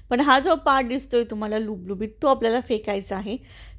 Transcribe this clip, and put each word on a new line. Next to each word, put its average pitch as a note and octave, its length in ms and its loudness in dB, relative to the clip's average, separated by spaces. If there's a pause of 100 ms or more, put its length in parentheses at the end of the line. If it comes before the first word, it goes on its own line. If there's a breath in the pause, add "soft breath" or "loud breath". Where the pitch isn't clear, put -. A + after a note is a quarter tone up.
पण B3 100 2
हा C#4 200 6
जो C#4+ 160 2
पार्ट C4+ 320 2
दिसतोय B3 360 0
तुम्हाला G#3+ 360 -4
लुबलुबीत, G3+ 500 -6 (120)
तो D4+ 60 2
आपल्याला A#3 340 2
फेकायचा G#3 560 -4
आहे. G3+ 200 -6 (420 loud breath)